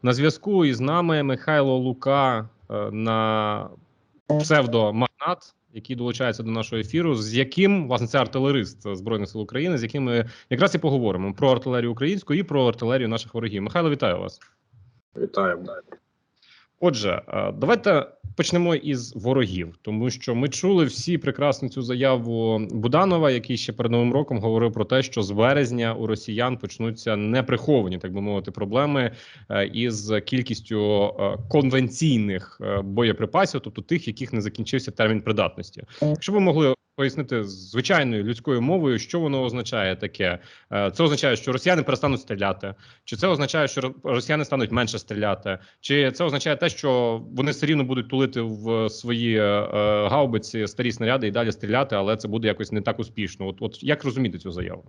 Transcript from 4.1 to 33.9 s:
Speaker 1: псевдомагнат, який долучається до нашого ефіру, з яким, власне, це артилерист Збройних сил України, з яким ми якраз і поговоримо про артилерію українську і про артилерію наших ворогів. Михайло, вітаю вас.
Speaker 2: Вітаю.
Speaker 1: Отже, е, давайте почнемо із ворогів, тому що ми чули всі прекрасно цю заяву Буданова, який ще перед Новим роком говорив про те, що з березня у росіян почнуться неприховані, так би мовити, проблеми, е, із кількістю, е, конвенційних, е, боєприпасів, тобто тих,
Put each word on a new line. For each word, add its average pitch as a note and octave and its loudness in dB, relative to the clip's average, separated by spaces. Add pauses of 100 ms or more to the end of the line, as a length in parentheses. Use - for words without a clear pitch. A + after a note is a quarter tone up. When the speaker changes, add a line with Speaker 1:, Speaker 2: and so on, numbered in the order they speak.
Speaker 1:
псевдомагнат, B2+ 0 (180)
який A2+ -10
долучається A#2+ -2
до A2+ -4
нашого A2+ -4
ефіру, D#3 0
з G#2+ -4
яким, E3+ 2
власне, A#2+ 0
це C#3 2
артилерист B2 0
Збройних G2+ -4
сил A2 -8
України, C#3+ -2
з A#2 -2
яким C3+ -4
ми A#2+ 0 (200)
якраз D#3 2
і - 2
поговоримо G2+ 0
про C3 4
артилерію B2 0
українську D3 -2
і F#3 2
про C#3+ 2
артилерію A#2+ 0
наших A2+ -4
ворогів. G#2+ -4
Михайло, E3 0
вітаю A#2 0
вас. F#2 -10 (800)
Speaker 2:
Вітаю. F2+ -2 (1120)
Speaker 1:
Отже, A2 2
е, G2 -2
давайте E3+ 2 (260)
почнемо F3 2
із B2 -4
ворогів, G2 0
тому A2 -2
що A#2+ -4
ми C3+ 0
чули F3+ 2
всі D#3+ -2
прекрасно C#3 0
цю C3+ -8
заяву A#2 2
Буданова, D3 2
який B2 -2
ще - -6
перед A#2 -2
Новим A#2+ 4
роком C#3 0
говорив A2+ 2
про G#2+ -2
те, B2+ 4
що A#2+ -2
з F#2+ -4
березня A#2+ 2
у A2+ -4
росіян A2+ -2
почнуться A2+ -4
неприховані, A2+ 0
так F2+ -8
би G2 -4
мовити, G2+ -4
проблеми, B2 0 (380)
е, G2+ 0
із A2 -4 (120)
кількістю, G#2+ 0 (140)
е, G2+ -2 (120)
конвенційних, C3 2
е, G2+ -2
боєприпасів, A2 0
тобто G#2+ -12
тих, E3 -2